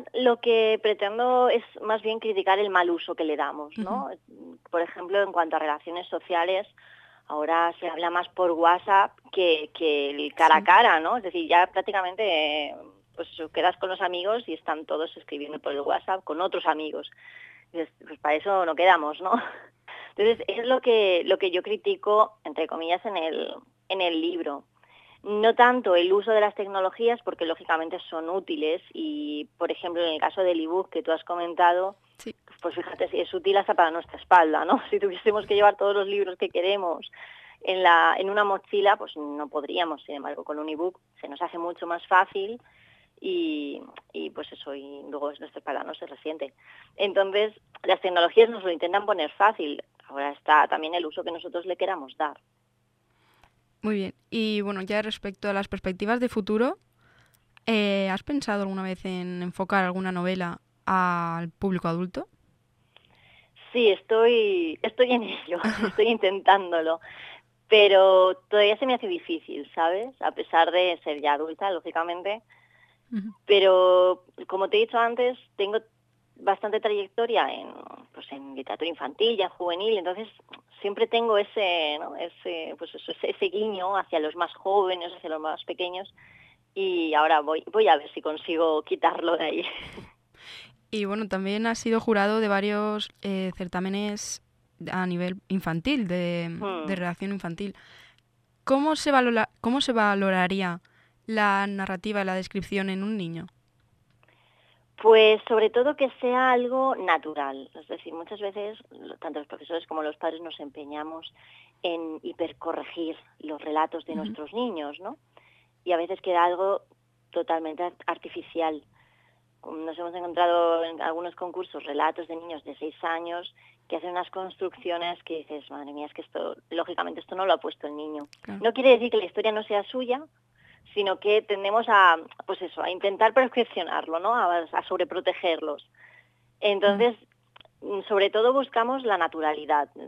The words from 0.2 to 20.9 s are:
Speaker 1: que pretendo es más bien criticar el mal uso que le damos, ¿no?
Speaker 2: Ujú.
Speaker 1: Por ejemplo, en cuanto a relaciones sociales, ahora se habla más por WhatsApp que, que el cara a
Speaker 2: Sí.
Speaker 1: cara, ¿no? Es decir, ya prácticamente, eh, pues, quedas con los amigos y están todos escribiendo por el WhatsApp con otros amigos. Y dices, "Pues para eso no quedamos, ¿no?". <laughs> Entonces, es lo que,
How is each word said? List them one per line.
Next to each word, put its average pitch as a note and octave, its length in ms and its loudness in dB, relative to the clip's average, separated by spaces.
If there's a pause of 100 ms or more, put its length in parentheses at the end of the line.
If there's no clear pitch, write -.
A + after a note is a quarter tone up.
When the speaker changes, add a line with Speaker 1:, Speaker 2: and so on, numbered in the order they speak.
Speaker 1:
que A3 420 4
pretendo A#3 640 2
es A#3 140 2 (200)
más G#3+ 200 -2
bien A3 180 -4
criticar F#3+ 380 0
el G#3 120 0
mal F3+ 200 4
uso E3+ 240 -4
que E3 100 -4
le D3+ 120 -2
damos, D3 400 -6
¿no? A3 320 -6 (200)
Speaker 2:
Ujú. - 300 -20 (120)
Speaker 1:
Por E3+ 100 0
ejemplo, F3+ 420 -2
en F#3+ 100 -2
cuanto D#3+ 240 0
a - 20 2
relaciones D#3 500 -6
sociales, F3+ 580 -2 (600)
ahora E3 540 0
se F3 80 -6
habla E3 220 -4
más F3 200 -2
por F3+ 220 0
WhatsApp F3+ 600 4 (200)
que, D#3+ 420 2
que D3 360 0
el D3 240 -6
cara D#3 220 8
a D#3 40 6
Speaker 2:
Sí. D3+ 40 -10
Speaker 1:
cara, F#3 360 8
¿no? F3+ 180 0
Es A#3 40 -6
decir, E3+ 260 -4
ya F3 180 6
prácticamente, F3+ 1000 -2
eh, - 60 -10 (420)
pues, E3 120 -8 (240)
quedas F3+ 240 0
con F#3+ 140 -6
los F#3 100 -6
amigos F#3+ 480 -2
y D#3+ 60 -6
están D#3 320 -8
todos D#3+ 300 -6
escribiendo D3 420 -12
por D3 140 -8
el C#3+ 80 -6
WhatsApp D#3 440 -4
con D#3 160 -6
otros F3+ 260 -4
amigos. D#3 440 -4 (640)
Y E3+ 60 -8
dices, D#3+ 140 -6 (140)
"Pues D#3 140 -18
para D3+ 160 0
eso F#3+ 280 2
no D#3+ 100 -2
quedamos, E3 460 4
¿no?". F#3 120 0
<laughs> - 400 -4 (440)
Entonces, A3 320 2
es A3+ 180 -4
lo B3+ 140 2
que, G3+ 460 4